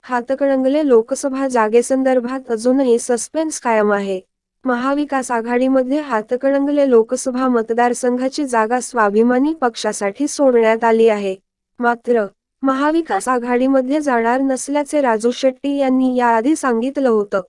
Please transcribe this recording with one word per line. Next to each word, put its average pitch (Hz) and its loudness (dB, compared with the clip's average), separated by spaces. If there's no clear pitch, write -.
हातकणंगले 269 0
लोकसभा 262 0
जागेसंदर्भात 254 0
अजूनही 240 2
सस्पेन्स 294 -4
कायम 214 2
आहे. 196 -2
महाविकास 262 -2
आघाडीमध्ये 254 0
हातकणंगले 277 0
लोकसभा 247 0
मतदारसंघाची 247 0
जागा 240 0
स्वाभिमानी 240 2
पक्षासाठी 226 -4
सोडण्यात 226 2
आली 226 4
आहे. 202 -2
मात्र, 240 0
महाविकास 294 0
आघाडीमध्ये 254 0
जाणार 247 0
नसल्याचे 277 -2
राजू 233 0
शेट्टी 269 -2
यांनी 262 0
याआधी 240 2
सांगितलं 262 -2
होतं. 202 0